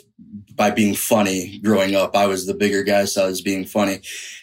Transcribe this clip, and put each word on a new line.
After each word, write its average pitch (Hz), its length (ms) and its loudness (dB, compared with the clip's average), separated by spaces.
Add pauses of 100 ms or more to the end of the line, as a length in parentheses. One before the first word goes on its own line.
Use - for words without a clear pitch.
(540)
by 104 160 2
being 101 240 2
funny 98 640 0
growing 98 360 2
up. 95 200 2
I 101 120 4
was 95 200 -2
the 98 60 -2
bigger 98 300 0
guy, 101 240 2
so 98 180 0
I 95 40 2
was 92 120 -4
being 95 240 -4
funny. 98 380 -2 (400)